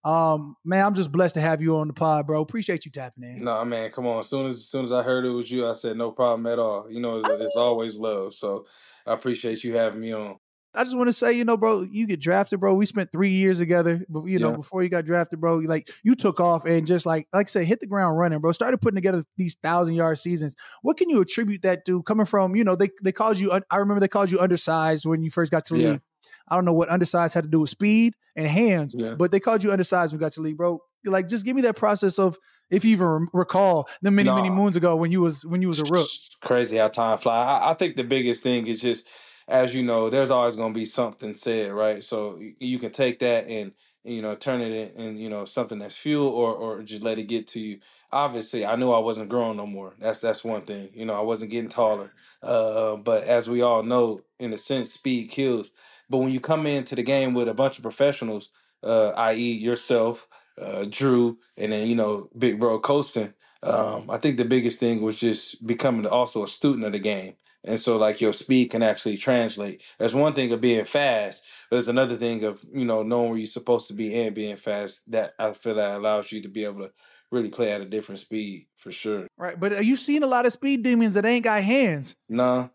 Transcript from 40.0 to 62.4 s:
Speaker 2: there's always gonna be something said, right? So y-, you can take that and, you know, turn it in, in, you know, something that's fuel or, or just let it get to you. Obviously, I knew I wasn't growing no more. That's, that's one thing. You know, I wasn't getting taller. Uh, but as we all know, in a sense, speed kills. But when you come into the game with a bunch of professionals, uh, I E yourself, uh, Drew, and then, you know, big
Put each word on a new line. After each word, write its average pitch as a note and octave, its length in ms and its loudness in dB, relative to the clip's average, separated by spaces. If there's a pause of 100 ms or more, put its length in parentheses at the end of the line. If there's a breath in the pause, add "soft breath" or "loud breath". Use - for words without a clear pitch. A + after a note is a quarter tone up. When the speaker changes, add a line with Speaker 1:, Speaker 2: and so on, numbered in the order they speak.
Speaker 2:
there's C3 200 2
always A#2+ 280 2
gonna A2+ 160 -4
be A2+ 120 -4
something A2 480 -6
said, A2 380 -4
right? G#2 320 0
So G#2 340 -6
y-, G#2+ 220 -16
you B2+ 200 -4
can A2+ 120 -8
take B2 280 0
that A#2+ 280 0
and, G#2 240 -8 (320)
you A#2 180 -8
know, G#2+ 140 -6
turn B2+ 240 -4
it A2+ 140 -4 (240)
in, A#2 40 -14
in, A2 160 -10
you A2 120 -10
know, G#2 160 -8
something A2 340 -6
that's G#2 160 -14
fuel D3 320 0
or, A#2 260 0
or A2 300 -8
just G#2+ 180 -14
let A2 160 -4
it A2 120 -8
get A#2 180 -4
to A2+ 140 -10
you. G#2 180 -10 (320 soft breath)
Obviously, A#2+ 540 -4
I A2 100 0
knew B2 160 2
I A#2 80 4
wasn't A2 300 -4
growing A2+ 260 -2
no G#2 100 -10
more. G2 340 -12
That's, A2 200 -4
that's A2+ 240 -4
one A2 200 -6
thing. G2+ 300 -12
You A2+ 120 -12
know, A2+ 80 -4
I G2+ 80 -4
wasn't A2 300 -4
getting A#2 180 -6
taller. G#2+ 420 0 (320 soft breath)
Uh, A2 540 0
but G#2+ 260 0
as A#2 240 2
we A#2+ 140 0
all A#2 220 2
know, A#2 360 2 (180)
in A#2+ 140 -8
a G#2+ 60 -8
sense, C3 340 -6
speed A#2+ 380 -4
kills. B2 420 -2 (380 soft breath)
But C3 80 0
when C3 160 0
you C3 80 -2
come D#3 260 0
into C#3 280 -4
the B2 80 -2
game C3 300 2
with B2 140 0
a A2+ 60 -4
bunch C3+ 240 0
of A#2+ 60 -20
professionals, A#2 640 -2 (340)
uh, A2 280 4
I A2+ 240 2
E A#2+ 180 0
yourself, A#2 760 0 (340 soft breath)
uh, G2+ 280 -6
Drew, A#2+ 480 4 (180)
and G#2+ 160 -4
then, G#2+ 160 -2
you A#2 80 2
know, G#2+ 420 -2
big A#2 220 2